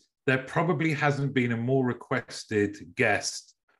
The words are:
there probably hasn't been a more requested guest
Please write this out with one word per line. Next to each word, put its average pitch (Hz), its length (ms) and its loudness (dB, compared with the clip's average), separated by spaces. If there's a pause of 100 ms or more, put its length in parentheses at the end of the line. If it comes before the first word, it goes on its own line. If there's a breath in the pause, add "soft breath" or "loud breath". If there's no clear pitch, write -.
(280)
there 131 100 2
probably 160 560 0
hasn't 143 400 0
been 123 180 2
a 117 60 0
more 127 280 2
requested 117 1080 -2
guest - 580 0 (260)